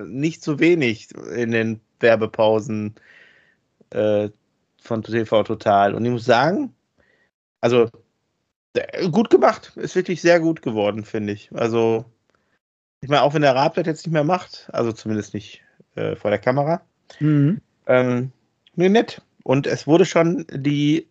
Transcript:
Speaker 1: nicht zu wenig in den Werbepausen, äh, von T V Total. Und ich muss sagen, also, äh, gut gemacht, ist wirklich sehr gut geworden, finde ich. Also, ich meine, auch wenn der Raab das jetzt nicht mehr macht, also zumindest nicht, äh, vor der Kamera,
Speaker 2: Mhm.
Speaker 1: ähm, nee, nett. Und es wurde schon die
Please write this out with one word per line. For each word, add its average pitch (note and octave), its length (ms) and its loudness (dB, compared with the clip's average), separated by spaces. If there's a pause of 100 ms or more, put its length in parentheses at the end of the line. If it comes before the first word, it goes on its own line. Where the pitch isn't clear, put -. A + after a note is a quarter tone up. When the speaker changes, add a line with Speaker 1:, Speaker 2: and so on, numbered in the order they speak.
Speaker 1:
nicht C3+ 380 -6
zu D3 160 -4
wenig D#3 500 2 (260)
in A#2 160 -2
den A2+ 280 -2 (200)
Werbepausen, A2 960 0 (960)
äh, G#2 380 0 (520)
von A2+ 220 -6
T A2 220 -4
V G#2+ 180 2
Total. G2+ 520 2
Und G#2+ 100 -4
ich A#2+ 60 -2
muss A#2+ 140 -6
sagen, C#3+ 480 0 (880)
also, A#2+ 280 2 (840)
äh, - 360 -4
gut G#3+ 200 0
gemacht, - 480 2
ist - 180 -8
wirklich F3+ 260 -4
sehr F3 180 6
gut D#3+ 220 -2
geworden, G#2+ 440 -2
finde G#2 280 -4
ich. - 200 -14
Also, A2+ 520 0 (960)
ich B2+ 80 -14
meine, C#3+ 120 4
auch C#3 140 2
wenn D#3 80 2
der C3+ 120 4
Raab C#3+ 200 0
das E3+ 100 -2
jetzt D#3+ 200 -6
nicht D#3+ 80 -4
mehr D3+ 100 2
macht, - 500 -4
also A#2 180 -2
zumindest G#2+ 440 -6
nicht, - 280 -12 (320)
äh, G#2+ 200 -6
vor - 160 -2
der G#2 80 0
Kamera, C#3+ 420 -2 (380)
Speaker 2:
Mhm. D3+ 420 2 (240)
Speaker 1:
ähm, B2+ 460 0 (440)
nee, F3+ 140 2
nett. A#3 320 0 (220)
Und C#3 240 0
es - 180 -6
wurde E3 200 4
schon E3 460 0
die D3 600 -2